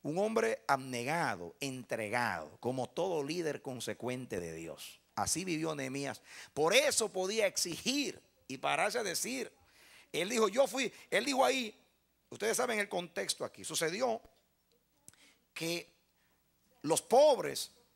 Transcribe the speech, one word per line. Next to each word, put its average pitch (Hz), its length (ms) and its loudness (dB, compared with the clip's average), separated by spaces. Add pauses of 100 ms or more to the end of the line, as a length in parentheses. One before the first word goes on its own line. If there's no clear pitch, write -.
un 151 160 -4
hombre 226 480 0
abnegado, 131 960 0
entregado, 113 1000 -4
como 123 280 -2
todo 170 320 -2
líder 151 400 -4
consecuente 120 800 -6
de 82 140 -8
Dios. 82 480 -12 (140)
Así 107 280 0
vivió 160 320 -2
Nehemías. 135 460 -4 (320)
Por 156 200 4
eso 240 380 6
podía 196 360 0
exigir 220 720 -2 (260)
y 135 120 -8
pararse 175 400 2
a 226 40 -2
decir. 208 480 -4 (640)
Él 170 160 -2
dijo, 220 180 4
"Yo 240 200 4
fui", 240 240 -2 (180)
él 214 160 2
dijo 269 180 4
ahí, 254 340 0 (520)
ustedes 214 260 -2
saben 233 240 0
el 202 80 0
contexto 180 560 -4
aquí. 107 220 -10
Sucedió 175 560 -2 (1300)
que 165 400 -6 (880)
los 156 200 0
pobres 220 680 4 (240)